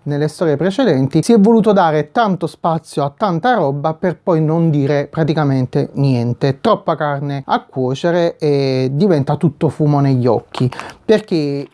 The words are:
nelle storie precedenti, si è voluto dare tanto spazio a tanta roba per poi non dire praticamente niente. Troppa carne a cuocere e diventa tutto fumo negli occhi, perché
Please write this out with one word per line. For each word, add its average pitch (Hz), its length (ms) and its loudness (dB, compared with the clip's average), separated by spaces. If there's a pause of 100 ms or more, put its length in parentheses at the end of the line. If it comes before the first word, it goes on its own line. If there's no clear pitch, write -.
nelle 147 240 -2
storie 156 280 -2
precedenti, 165 680 0
si 233 120 2
è 233 40 6
voluto 214 360 4
dare 156 360 2
tanto 196 360 0
spazio 160 580 -4
a 143 100 -4
tanta 196 380 0
roba 147 400 -2
per 165 300 -4
poi 165 180 0
non 165 300 2
dire 143 380 0
praticamente 143 840 0
niente. 135 720 0
Troppa 185 340 0
carne 143 480 -4
a - 200 -2
cuocere 170 760 -2
e 135 560 0
diventa 147 420 0
tutto 156 320 -2
fumo 147 320 0
negli 135 260 2
occhi, 123 440 0 (340)
perché 151 680 0